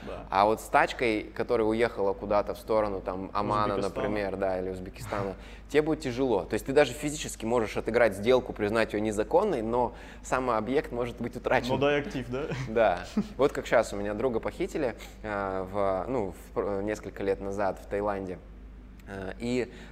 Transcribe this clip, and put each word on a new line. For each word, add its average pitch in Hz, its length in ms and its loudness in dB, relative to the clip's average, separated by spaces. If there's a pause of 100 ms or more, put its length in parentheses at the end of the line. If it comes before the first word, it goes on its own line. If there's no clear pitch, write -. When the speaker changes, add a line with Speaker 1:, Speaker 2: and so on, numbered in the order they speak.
Speaker 1:
да. 90 240 -10
Speaker 2:
А 98 160 6
вот 110 160 4
с - 20 -14
тачкой, 123 600 2 (100)
которая 113 320 2
уехала 110 480 2
куда-то 101 400 0
в - 40 -14
сторону, 107 440 0
там, 95 320 -6
Омана, 104 400 2
Speaker 1:
Узбекистана. 98 340 -2
Speaker 2:
например, 101 280 -2
да, 95 240 0
или 92 100 -4
Узбекистана, 92 640 -6 (180)
<laughs> - 160 -18
тебе 147 140 4
будет 151 180 0
тяжело. 123 440 0
То - 100 -6
есть 104 120 -2
ты 135 60 -4
даже 135 200 6
физически 143 520 -6
можешь 113 320 2
отыграть 113 380 4
сделку, 117 380 4
признать 110 400 2
её 104 100 0
незаконной, 123 600 2
но 117 300 2 (300)
сам 131 280 0
объект 117 420 0
может 120 280 -4
быть 120 160 -4
утрачен. 123 340 2
Speaker 1:
Ну 131 80 2
да, 143 200 4
и - 20 0
актив, 123 300 -6
да? 135 160 -4 (220)
Speaker 2:
Да. 107 300 6 (380)
Вот 143 160 4
как 131 140 -4
щас 117 260 4
у 107 40 -4
меня 101 180 -2
друга 113 260 0
похитили, 143 540 -2 (280)
э, 98 500 -2
в, 98 360 2
ну, 107 240 0
в - 220 -16
пр-, 101 280 0
несколько 101 420 -4
лет 95 160 2
назад 98 440 -2
в - 40 -18
Таиланде. 98 500 -2 (720)
Э, 98 320 -8
и, 120 320 -2 (200)